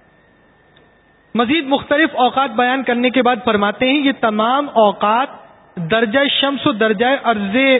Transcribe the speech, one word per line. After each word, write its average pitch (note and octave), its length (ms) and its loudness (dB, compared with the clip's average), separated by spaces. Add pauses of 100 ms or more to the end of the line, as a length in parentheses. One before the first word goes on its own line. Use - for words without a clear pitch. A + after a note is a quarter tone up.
(1300)
مزید B3 340 0
مختلف C#4+ 520 0
اوقات B3+ 360 0
بیان B3 280 0
کرنے B3 260 0
کے B3 120 2
بعد A#3+ 220 0
فرماتے G#3 440 0
ہیں، C#4 120 2
یہ C4+ 200 2
تمام A#3 480 0 (120)
اوقات G#3+ 480 2 (640)
درجہ A3+ 300 2 (100)
شمس C#4 360 -2
و D4 80 2
درجہ A3 360 0 (140)
ارض G#3 320 -2 (240)